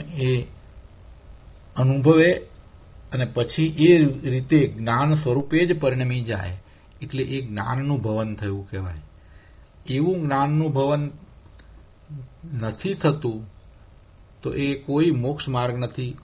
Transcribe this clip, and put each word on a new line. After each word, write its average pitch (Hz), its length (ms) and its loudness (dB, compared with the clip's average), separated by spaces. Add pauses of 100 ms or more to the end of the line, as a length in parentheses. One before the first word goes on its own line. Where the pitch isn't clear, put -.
(220)
એ 127 100 2 (1400)
અનુભવે 139 540 6 (800)
અને 127 200 -4
પછી 143 400 0 (140)
એ 170 80 10 (360)
રીતે 131 340 2 (100)
જ્ઞાન 117 440 0
સ્વરૂપે 143 460 0
જ 175 160 4
પરિણમી 127 480 0
જાય, 95 320 -6 (420)
એટલે 131 280 -6
એ 135 140 -4
જ્ઞાનનું 127 600 -2
ભવન 110 340 -2
થયું 98 320 -6
કહેવાય. 90 360 -8 (840)
એવું 160 300 0
જ્ઞાનનું 151 540 0
ભવન 143 320 0 (1500)
નથી 113 380 -6
થતું 139 420 -2 (1000)
તો - 180 -8
એ 139 120 0 (100)
કોઈ 151 380 2
મોક્ષ 131 320 -4
માર્ગ 123 280 -2
નથી, 123 360 -6 (120)